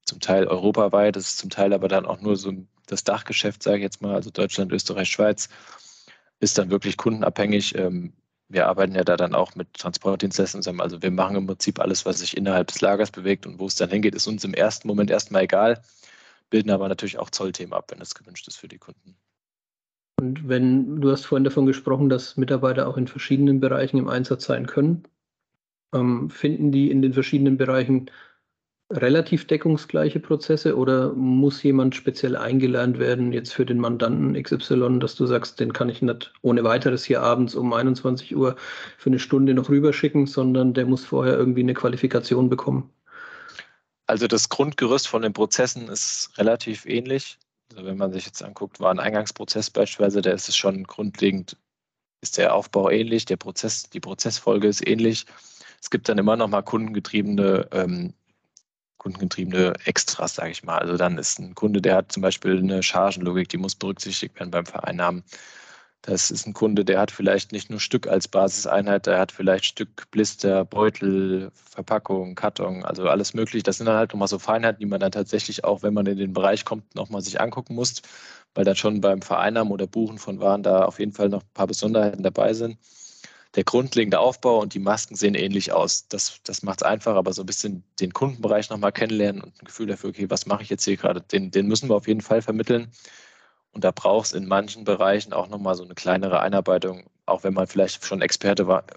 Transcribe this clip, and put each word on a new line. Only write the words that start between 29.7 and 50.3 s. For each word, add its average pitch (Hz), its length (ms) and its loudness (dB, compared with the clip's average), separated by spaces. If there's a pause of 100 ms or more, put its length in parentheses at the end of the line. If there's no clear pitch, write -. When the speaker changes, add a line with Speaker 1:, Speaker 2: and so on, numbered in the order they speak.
Speaker 2:
Prozesse 156 560 0
oder 131 380 2
muss 131 500 2
jemand 131 320 4
speziell 123 400 -2
eingelernt 123 640 2
werden, 123 320 2
jetzt 120 220 -4
für 127 120 2
den 123 140 0
Mandanten 120 560 0
X 135 160 -4
Y, 127 480 2
dass 123 160 -4
du 127 100 0
sagst, 123 360 0
den 117 100 -2
kann 123 160 0
ich 117 140 -4
nicht 120 400 -2
ohne 120 240 4
weiteres 123 400 2
hier 123 160 2
abends 120 340 2
um 123 160 0
einundzwanzig 127 640 0
Uhr 131 220 2 (400)
für - 120 -2
eine 127 100 4
Stunde 135 340 4
noch 127 160 2
rüberschicken, 143 560 4
sondern 127 480 2
der 127 120 2
muss 127 200 0
vorher 131 320 2
irgendwie 127 240 2
eine 127 120 2
Qualifikation 127 760 2
bekommen? 131 400 -2 (1160)
Speaker 1:
Also 113 200 2
das 107 220 2
Grundgerüst 135 580 0
von 113 140 0
den 110 100 0
Prozessen 117 560 0
ist - 500 -6
relativ 113 480 0
ähnlich. 127 520 -4 (360)
Also 95 120 -16
wenn 95 120 -8
man 98 140 -2
sich 92 140 -8
jetzt - 180 -16
anguckt, 101 380 -12
Wareneingangsprozess 107 880 -2
beispielsweise, 101 520 0
da 90 100 2